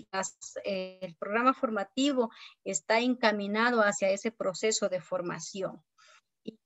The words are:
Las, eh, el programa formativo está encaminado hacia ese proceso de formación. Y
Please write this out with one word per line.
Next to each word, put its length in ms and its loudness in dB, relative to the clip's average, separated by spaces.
Las, 240 -4
eh, 380 -4
el 140 -10
programa 380 2
formativo 800 0
está 360 0
encaminado 840 2
hacia 280 2
ese 220 -2
proceso 580 0
de 120 -2
formación. 800 -6
Y 180 -14